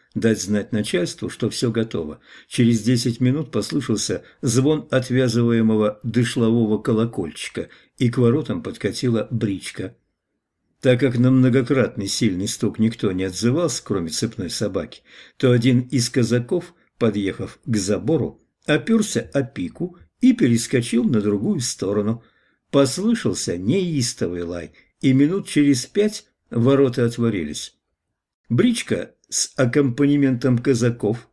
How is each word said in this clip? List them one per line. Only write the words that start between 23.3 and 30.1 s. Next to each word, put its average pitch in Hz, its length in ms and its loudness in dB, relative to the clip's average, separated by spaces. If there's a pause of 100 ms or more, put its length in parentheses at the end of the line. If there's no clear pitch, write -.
неистовый 120 880 -2
лай, 85 260 -8 (300)
и 135 120 4
минут 151 360 2
через 143 380 2
пять 208 400 -2 (280)
ворота 127 500 2
отворились. 107 720 -2 (720)
Бричка 139 680 0 (140)
с - 280 -6
аккомпанементом 135 1000 2